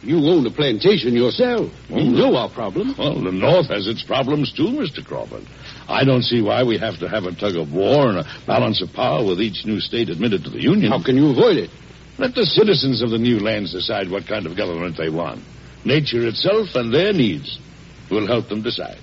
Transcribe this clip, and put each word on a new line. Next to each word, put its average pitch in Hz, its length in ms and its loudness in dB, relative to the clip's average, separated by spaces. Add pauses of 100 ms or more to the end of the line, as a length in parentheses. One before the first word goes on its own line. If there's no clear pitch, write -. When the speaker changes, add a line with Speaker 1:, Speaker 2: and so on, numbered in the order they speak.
Speaker 1:
You 160 140 0
own 156 280 4
a 107 60 -2
plantation 131 640 2
yourself. 175 560 2 (180)
You - 80 -4
Speaker 2:
Oh. 139 60 0
Speaker 1:
know 202 320 4
our 117 140 -2
problem. 160 480 -4
Speaker 2:
Well, - 240 -2
the 92 100 -2
North 135 380 2
has 98 180 -4
its 113 160 -6
problems, 135 480 -2
too, 170 200 0
Mister 254 320 -4
Crawford. 55 400 -10 (460)
I 113 160 2
don't 127 180 4
see 120 180 2
why 110 220 2
we 113 140 0
have 95 220 -6
to 87 100 -6
have 101 160 -4
a 90 80 -6
tug 98 220 -2
of 76 180 -4
war 120 360 4
and 92 100 -2
a 78 60 -6 (220)
balance 113 340 0
of - 120 -10
power 127 320 0
with 92 160 0
each 110 240 -4
new 107 140 -2
state 117 300 -4
admitted 92 340 -2
to - 80 -12
the - 100 -8
Union. 190 300 4
Speaker 1:
How 127 120 0
can 131 140 2
you 147 140 6
avoid 175 260 4
it? 90 120 -4 (480)
Speaker 2:
Let 254 180 -2
the 233 120 2
citizens 143 560 2
of 120 80 0
the 117 80 0
new 117 200 4
lands 101 340 -2
decide 95 360 -4
what 92 180 -4
kind 101 200 -4
of 82 100 -8
government 87 400 -4
they 80 120 -2
want. 78 320 -6 (440)
Nature 120 420 0
itself 190 480 0
and 117 180 -2
their 190 200 2
needs 98 460 -2 (500)
will 104 180 0
help 117 220 0
them 107 140 -6
decide. 92 400 -8